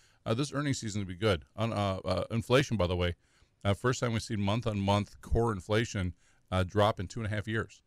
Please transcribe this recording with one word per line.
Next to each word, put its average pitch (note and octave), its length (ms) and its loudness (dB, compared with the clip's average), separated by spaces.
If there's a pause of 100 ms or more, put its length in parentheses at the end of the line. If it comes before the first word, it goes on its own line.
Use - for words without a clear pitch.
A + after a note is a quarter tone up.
(260)
Uh, A2+ 80 0
this C#3 180 -2
earnings C#3+ 280 -2
season G#2+ 220 -6
will F#2+ 60 -6
be F2+ 80 -10
good. F2+ 300 0 (100)
Un-, A2+ 160 -2
uh, G2+ 320 0
uh, F#2 280 -2
inflation, A#2+ 440 2
by F2+ 120 2
the F2+ 80 0
way, F2 200 0 (480)
uh, G2+ 100 2
first B2 260 0
time B2 120 0
we've A2 120 0
seen G#2+ 180 -4
month-on-month G2+ 800 0
core A#2 300 2
inflation, G#2 600 0 (380)
uh, F#2 120 2
drop G#2 360 2
in F2+ 80 -6
two - 140 -10
and G#2 100 -4
a - 20 -2
half G#2 140 -4
years. A2 400 -6